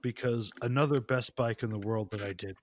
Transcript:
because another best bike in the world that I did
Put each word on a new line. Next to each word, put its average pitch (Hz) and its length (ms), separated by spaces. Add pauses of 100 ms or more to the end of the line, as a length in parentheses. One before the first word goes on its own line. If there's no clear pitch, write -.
because 117 480 (100)
another 135 400
best 123 360
bike 117 260
in 113 80
the 107 80
world 107 320
that 104 120
I 98 100
did 95 300